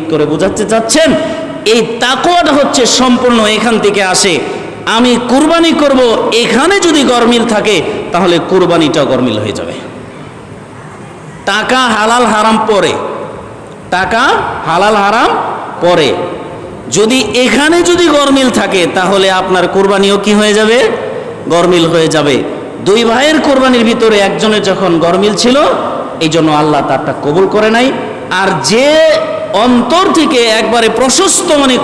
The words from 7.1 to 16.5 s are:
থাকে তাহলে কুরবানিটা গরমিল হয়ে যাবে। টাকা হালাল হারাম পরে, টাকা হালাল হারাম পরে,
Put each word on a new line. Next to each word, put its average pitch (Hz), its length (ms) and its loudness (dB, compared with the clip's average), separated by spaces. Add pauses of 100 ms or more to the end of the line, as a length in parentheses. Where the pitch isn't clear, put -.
থাকে 208 340 0 (300)
তাহলে 175 280 2 (100)
কুরবানিটা 165 540 2
গরমিল 120 360 0
হয়ে 104 120 -4
যাবে। 82 220 -8 (1700)
টাকা 214 320 -2
হালাল 233 480 0
হারাম 220 420 2
পরে, 180 260 2 (960)
টাকা 226 400 0 (360)
হালাল 190 300 0
হারাম 214 340 2 (520)
পরে, 165 340 2 (760)